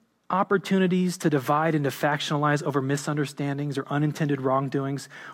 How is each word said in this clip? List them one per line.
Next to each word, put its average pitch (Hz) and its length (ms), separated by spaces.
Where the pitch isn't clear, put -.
opportunities 185 880
to 170 100
divide 147 460
and 147 80
to 135 80
factionalize 147 720
over 139 180
misunderstandings 143 960
or 139 120
unintended 147 520
wrongdoings. 135 680